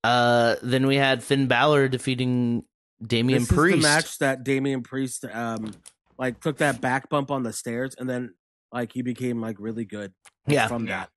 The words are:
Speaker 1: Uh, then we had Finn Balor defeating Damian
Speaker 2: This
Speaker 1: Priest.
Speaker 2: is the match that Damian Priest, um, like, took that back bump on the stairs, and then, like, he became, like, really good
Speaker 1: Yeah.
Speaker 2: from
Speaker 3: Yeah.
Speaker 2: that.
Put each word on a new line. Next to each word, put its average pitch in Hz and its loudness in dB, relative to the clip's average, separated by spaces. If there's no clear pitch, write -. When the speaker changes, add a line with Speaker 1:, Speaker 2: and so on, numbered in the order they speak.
Speaker 1:
Uh, 120 4
then 127 2
we 135 4
had 135 2
Finn 139 2
Balor 139 4
defeating 123 0
Damian 120 2
Speaker 2:
This 120 0
Speaker 1:
Priest. 170 4
Speaker 2:
is 160 2
the 151 4
match 156 0
that 135 -2
Damian 135 0
Priest, 131 -6
um, 110 -6
like, 127 -4
took 156 -4
that 139 0
back 131 -2
bump 143 -2
on 135 -2
the 110 -4
stairs, 127 -6
and 127 -8
then, 123 -6
like, 120 -6
he 127 -6
became, 123 -4
like, 110 -6
really 110 -6
good 101 -12
Speaker 1:
Yeah. 135 2
Speaker 2:
from 117 -4
Speaker 3:
Yeah. 95 -4
Speaker 2:
that. 92 -12